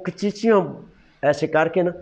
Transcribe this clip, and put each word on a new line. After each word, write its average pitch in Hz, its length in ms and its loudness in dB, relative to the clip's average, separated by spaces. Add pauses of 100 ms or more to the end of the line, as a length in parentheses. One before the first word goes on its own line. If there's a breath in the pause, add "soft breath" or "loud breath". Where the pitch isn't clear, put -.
कचीचियाँ 196 840 0 (340 soft breath)
ऐसे 147 240 0
करके 165 360 2
ना 175 80 0 (100)